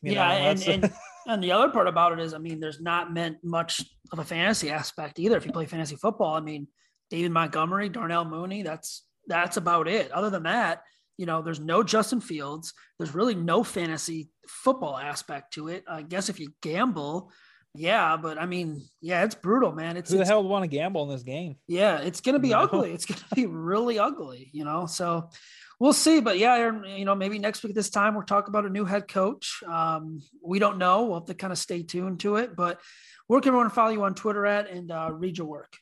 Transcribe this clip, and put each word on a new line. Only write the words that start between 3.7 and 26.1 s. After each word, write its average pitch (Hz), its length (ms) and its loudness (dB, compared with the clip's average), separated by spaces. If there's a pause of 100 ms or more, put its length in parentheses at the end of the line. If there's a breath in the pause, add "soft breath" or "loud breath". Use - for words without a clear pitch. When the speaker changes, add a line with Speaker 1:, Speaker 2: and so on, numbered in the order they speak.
Speaker 2:
of 160 60 -8
a 156 60 -6
fantasy 170 460 0
aspect 151 480 -8
either. 202 180 4
If 160 100 -2
you 143 60 -8
play 165 140 -4
fantasy 151 300 -6
football, 208 380 0
I 160 60 0
mean, 151 280 -10 (420)
David 170 220 -2
Montgomery, 165 560 0
Darnell 170 360 -2
Mooney, 180 380 -8
that's, - 420 -10 (220)
that's 175 300 0
about 170 320 2
it. 190 240 0
Other 202 180 0
than 196 140 -4
that, 208 380 0 (360 soft breath)
you 185 60 -6
know, 160 160 -2
there's 160 200 -6
no 165 220 2
Justin 214 380 2
Fields. 151 540 -8 (240 soft breath)
There's 156 160 -8
really 220 200 2
no 175 300 2
fantasy 160 640 -6 (180)
football 190 520 -2
aspect - 560 -10
to 156 140 -10
it. 180 200 -10
I 160 140 -10
guess 175 260 -6
if 196 100 -6
you 151 120 -12 (120)
gamble, 170 680 -2 (420 soft breath)
yeah, 165 420 2
but 160 220 -6
I 165 80 -4
mean, 170 360 -6 (180)
yeah, 175 240 2
it's 214 100 -2
brutal, 208 380 2
man. 160 240 -6
It's, 170 140 -8
Speaker 1:
Who 185 60 4
the 190 60 6
Speaker 2:
it's 180 80 4
Speaker 1:
hell 214 120 6
would 190 60 -2
wanna 190 180 0
gamble 156 380 -2
in 143 40 -8
this 131 140 -8
game? 139 340 -10 (100)
Speaker 2:
Yeah, 175 340 2
it's 170 200 -6
gonna 269 180 2
be 262 100 2
Speaker 1:
You 233 60 4
know? 214 80 6
Speaker 2:
ugly. 294 300 2
It's 170 140 -8
gonna - 140 -8 (140)
be 240 120 2
really 196 520 0
ugly, 135 540 -4
you 151 120 -8
know? 160 220 -2
So 170 440 -2 (500 loud breath)
we'll 277 120 8
see. 311 280 6